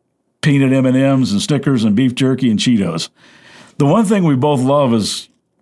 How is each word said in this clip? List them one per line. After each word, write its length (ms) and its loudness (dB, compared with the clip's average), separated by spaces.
peanut 320 2
M 120 0
and 120 0
M's 340 0
and 100 -2
Snickers 440 -2
and 100 0
beef 180 0
jerky 380 0
and 80 0
Cheetos. 480 -2
The 80 0
one 180 2
thing 220 0
we 100 2
both 240 0
love 340 2
is 360 -4